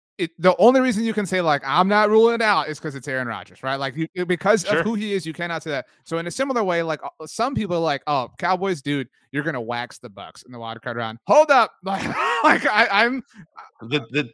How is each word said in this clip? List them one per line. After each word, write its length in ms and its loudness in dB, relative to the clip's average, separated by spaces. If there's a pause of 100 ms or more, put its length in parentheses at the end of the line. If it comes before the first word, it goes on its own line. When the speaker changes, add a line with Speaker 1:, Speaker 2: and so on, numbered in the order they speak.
(180)
Speaker 1:
it, 220 -4
the 200 4
only 200 8
reason 240 2
you 100 0
can 120 -2
say, 160 0
like, 240 2
"I'm 240 4
not 200 4
ruling 260 6
it 60 -2
out," 280 2
is 100 -10
'cause 160 -8
it's 120 -12
Aaron 200 -4
Rodgers, 360 -10
right? 120 -2
Like, 220 -6
you, 280 -4
because 380 2
Speaker 2:
Sure. 160 0
Speaker 1:
of 60 -2
who 100 -2
he 180 -4
is, 120 -4
you 80 -8
cannot 280 -6
say 100 -8
that. 160 -6 (180)
So 140 -4
in 80 -6
a 40 -6
similar 320 -2
way, 200 0
like, 200 -4
uh, 240 -12
some 260 -4
people 220 -2
are 60 0
like, 260 -2
"Oh, 220 0 (100)
Cowboys, 420 -2
dude, 280 -4 (240)
you're 100 -2
gonna 160 -4
wax 400 -6
the 100 -16
Bucs 360 -18
in 80 -20
the 60 -14
wild 220 -10
card 140 -6
round." 320 -6
Hold 240 6
up. 260 4
<laughs> 60 -20
Like, 200 -4 (400)
like, 220 4
I, 220 2 (180)
I'm 180 -4 (580)
Speaker 2:
The, 180 -2 (120)
the, 220 -4